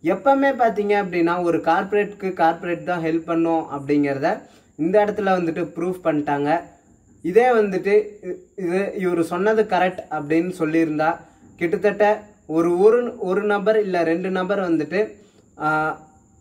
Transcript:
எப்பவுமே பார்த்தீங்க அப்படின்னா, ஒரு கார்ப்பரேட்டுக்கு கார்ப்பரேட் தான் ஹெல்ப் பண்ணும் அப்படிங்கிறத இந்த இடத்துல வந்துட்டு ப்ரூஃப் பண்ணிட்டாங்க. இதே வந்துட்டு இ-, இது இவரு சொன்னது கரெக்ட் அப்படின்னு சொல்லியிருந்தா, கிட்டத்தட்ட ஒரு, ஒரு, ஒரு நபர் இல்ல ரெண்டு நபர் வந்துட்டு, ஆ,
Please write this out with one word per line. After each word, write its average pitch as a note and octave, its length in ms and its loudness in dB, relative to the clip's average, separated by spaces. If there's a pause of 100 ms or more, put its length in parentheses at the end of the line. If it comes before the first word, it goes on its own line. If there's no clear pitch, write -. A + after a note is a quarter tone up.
எப்பவுமே C4+ 480 2
பார்த்தீங்க G#3 420 0 (100)
அப்படின்னா, F3 400 0
ஒரு E3 140 2
கார்ப்பரேட்டுக்கு F#3+ 760 -2
கார்ப்பரேட் E3 520 0
தான் F3 180 -4
ஹெல்ப் D#3+ 220 -2
பண்ணும் E3 480 0
அப்படிங்கிறத C#3+ 680 0 (340)
இந்த G3 300 2
இடத்துல G3+ 260 -2
வந்துட்டு E3+ 440 -2
ப்ரூஃப் F3+ 280 -4
பண்ணிட்டாங்க. D3 580 0 (600)
இதே G3+ 260 4
வந்துட்டு G#3 600 2 (140)
இ-, F3+ 140 -10 (200)
இது F#3+ 440 -2
இவரு F3 220 0
சொன்னது F#3+ 420 0
கரெக்ட் F#3 360 0 (120)
அப்படின்னு D#3+ 480 -2
சொல்லியிருந்தா, D#3 600 0 (360)
கிட்டத்தட்ட G3+ 680 0 (240)
ஒரு, E3+ 320 0
ஒரு, A3+ 380 4
ஒரு F#3+ 260 -2
நபர் G#3 380 2
இல்ல F3+ 220 0
ரெண்டு F3 260 -2
நபர் F#3 420 -2
வந்துட்டு, E3 440 -2 (440)
ஆ, D#3 420 -2 (400)